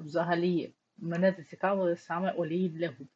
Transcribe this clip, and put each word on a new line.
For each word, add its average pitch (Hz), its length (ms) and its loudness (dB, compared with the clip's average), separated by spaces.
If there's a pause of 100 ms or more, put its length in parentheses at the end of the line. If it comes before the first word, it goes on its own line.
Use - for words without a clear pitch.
взагалі 170 680 0 (260)
мене 175 380 2
зацікавили 180 600 0
саме 175 340 -4
олії 175 380 0
для 160 200 -4
губ, 135 280 -12